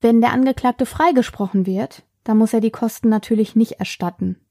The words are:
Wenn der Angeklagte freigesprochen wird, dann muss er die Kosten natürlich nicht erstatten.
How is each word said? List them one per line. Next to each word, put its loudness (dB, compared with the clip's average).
Wenn 4
der 2
Angeklagte 0
freigesprochen 0
wird, -8
dann 2
muss 4
er 2
die 0
Kosten -2
natürlich -2
nicht 2
erstatten. -8